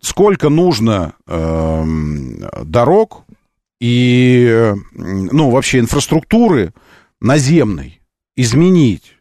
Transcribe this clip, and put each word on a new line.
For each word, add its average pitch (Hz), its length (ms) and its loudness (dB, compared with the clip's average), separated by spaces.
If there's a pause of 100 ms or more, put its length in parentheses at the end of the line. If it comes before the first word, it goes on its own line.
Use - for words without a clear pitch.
Сколько 190 480 0
нужно, 113 640 0 (160)
эм, 80 1160 -4 (200)
дорог 123 600 0 (560)
и, 123 680 2
э, 113 240 2 (200)
ну, 95 560 -2
вообще 127 280 0
инфраструктуры 147 960 0 (460)
наземной 127 800 0 (340)
изменить 135 880 0